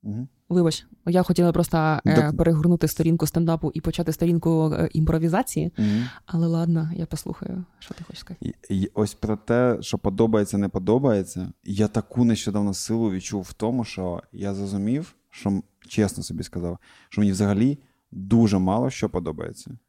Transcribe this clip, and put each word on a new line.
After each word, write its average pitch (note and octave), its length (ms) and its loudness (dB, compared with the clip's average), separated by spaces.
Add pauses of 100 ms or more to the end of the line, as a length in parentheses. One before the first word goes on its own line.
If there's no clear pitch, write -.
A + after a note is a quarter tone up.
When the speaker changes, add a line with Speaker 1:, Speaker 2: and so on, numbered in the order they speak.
Speaker 1:
Мгм. G#2+ 240 -8 (220)
Speaker 2:
вибач, F3 360 2 (220)
я F3+ 160 4
хотіла F3 280 4
просто, E3+ 260 2
е, D#3 380 2
Speaker 1:
Так. D3+ 220 2
Speaker 2:
перегорнути E3 500 4
сторінку E3 400 2
стендапу E3 460 0
і D#3 80 -6
почати D#3+ 320 -2
сторінку, E3 600 2
е, - 200 0
імпровізації. D#3+ 840 0
Speaker 1:
Мгм. A#2 260 2 (220)
Speaker 2:
Але E3+ 220 0
ладно, E3 480 0
я E3 100 -6
послухаю, F3+ 580 -8 (160)
що - 140 -16
ти - 100 -14
хочеш - 160 -18
сказати. - 340 -12 (160)
Speaker 1:
І, G2 60 0
і F#2+ 180 0
ось G#2+ 200 0
про G#2+ 240 -2
те, A#2+ 440 2
що - 160 -4
подобається, G#2+ 600 2
не G2+ 120 0
подобається, G2 840 0 (120)
я G2+ 240 0
таку A#2 380 0
нещодавно G#2 480 0
силу A2+ 380 -2
відчув F#2+ 300 -6
в - 120 -14
тому, A#2+ 300 -2
що F2+ 380 -6 (100)
я G2 220 -6
зрозумів, G2+ 600 -4 (140)
що - 200 -6
м-, G2 140 -2 (240)
чесно G2+ 360 -2
собі E2+ 200 -8
сказав, F2 340 -8 (320)
що - 120 -2
мені G2+ 100 4
взагалі G#2 480 2 (320)
дуже G2+ 460 4
мало G2+ 320 0
що A2+ 200 -4
подобається. D#2+ 600 -8 (180)